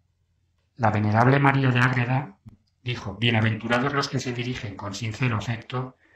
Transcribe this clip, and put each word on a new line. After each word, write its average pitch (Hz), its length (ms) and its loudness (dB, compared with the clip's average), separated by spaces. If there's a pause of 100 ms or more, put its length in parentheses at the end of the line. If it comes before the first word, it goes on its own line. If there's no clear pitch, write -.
(760)
La 110 160 2
venerable 107 480 4
María 135 320 4
de 123 80 2
Ágreda 127 580 0 (460)
dijo: 113 320 -8
"Bienaventurados 113 800 0
los 143 160 -2
que 131 100 -4
se 123 140 -6
dirigen 120 420 -8
con 98 180 -10
sincero 113 440 -4
afecto 123 580 -6 (200)